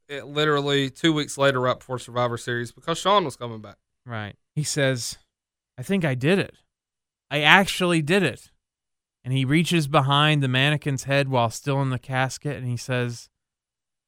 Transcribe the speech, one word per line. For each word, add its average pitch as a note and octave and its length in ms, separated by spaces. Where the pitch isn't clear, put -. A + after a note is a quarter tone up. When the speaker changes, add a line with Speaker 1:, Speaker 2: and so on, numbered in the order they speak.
Speaker 1:
it C#3 180
literally C#3+ 640
two E3 220
weeks D3+ 260
later, C#3 220
right B2+ 180
before B2+ 200
Survivor A#2+ 400
Series, A#2+ 340
because E3 260
Shawn G3 260
was C#3 120
coming A#2 240
back. G#2 160
Speaker 2:
Right. A2 300
He D3+ 100
says, C3+ 540
"I B2+ 40
think F#3+ 220
I C#3 100
did C#3+ 240
it. - 180
I C#3+ 100
actually F3 640
did F3+ 200
it." B2+ 280
And B2 80
he C3+ 120
reaches D#3 440
behind C#3+ 540
the C3+ 60
mannequin's C#3 560
head C#3 240
while A#2+ 220
still C#3 320
in C3+ 80
the B2 80
casket, C3 580
and B2+ 100
he B2 100
says, A#2+ 520